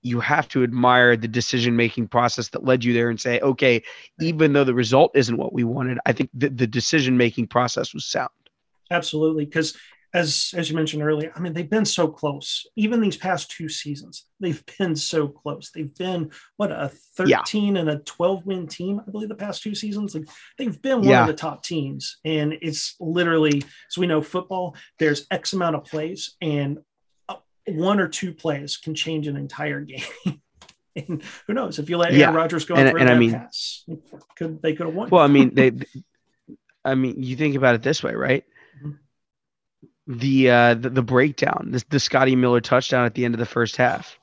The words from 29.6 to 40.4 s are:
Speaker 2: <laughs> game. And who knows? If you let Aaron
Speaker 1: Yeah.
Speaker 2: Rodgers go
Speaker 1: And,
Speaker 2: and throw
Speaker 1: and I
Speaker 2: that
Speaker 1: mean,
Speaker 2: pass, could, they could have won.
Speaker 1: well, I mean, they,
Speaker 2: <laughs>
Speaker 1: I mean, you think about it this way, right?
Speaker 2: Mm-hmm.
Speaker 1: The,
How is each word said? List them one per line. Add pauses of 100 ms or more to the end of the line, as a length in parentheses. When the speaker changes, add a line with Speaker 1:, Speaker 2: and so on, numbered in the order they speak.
Speaker 2:
<laughs>
game. (540)
And (240)
who
knows?
If
you
let
Aaron
Speaker 1:
Yeah.
Speaker 2:
Rodgers
go
Speaker 1:
And,
Speaker 2:
and
throw
Speaker 1:
and
I
Speaker 2:
that
Speaker 1:
mean,
Speaker 2:
pass, (520)
could,
they
could
have
won.
Speaker 1:
well,
I
mean,
they, (560)
Speaker 2:
<laughs>
Speaker 1:
I
mean,
you
think
about
it
this
way,
right? (340)
Speaker 2:
Mm-hmm. (1160)
Speaker 1:
The,